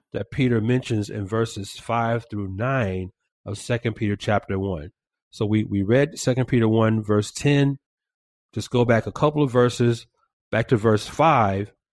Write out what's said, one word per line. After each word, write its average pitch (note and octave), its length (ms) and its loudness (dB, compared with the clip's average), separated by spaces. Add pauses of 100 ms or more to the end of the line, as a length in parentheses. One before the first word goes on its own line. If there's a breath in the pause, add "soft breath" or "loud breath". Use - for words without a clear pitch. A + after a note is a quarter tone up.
(120)
that - 200 -8
Peter A#2+ 280 2
mentions A2+ 480 0
in G#2 180 -8
verses A2 520 -4
five A#2 500 -2
through G2+ 200 -6
nine G2 600 -4 (340)
of G2+ 140 -10
Second A#2 360 -4
Peter G2+ 220 -2
chapter G2 420 -2
one. F#2+ 320 -4 (400)
So - 160 -4
we, G#2+ 160 2
we G2+ 200 0
read B2 360 2
Second B2+ 280 0
Peter A#2 220 2
one, A2 320 2
verse G#2 300 0
ten. C#3+ 480 2 (760)
Just - 160 -6
go B2 140 2
back A#2 220 2
a G2+ 60 -8
couple D3 320 0
of B2+ 80 -2
verses, A#2+ 540 2 (440)
back A2+ 180 0
to C3 80 4
verse G#2+ 300 2
five, G#2+ 680 2 (200)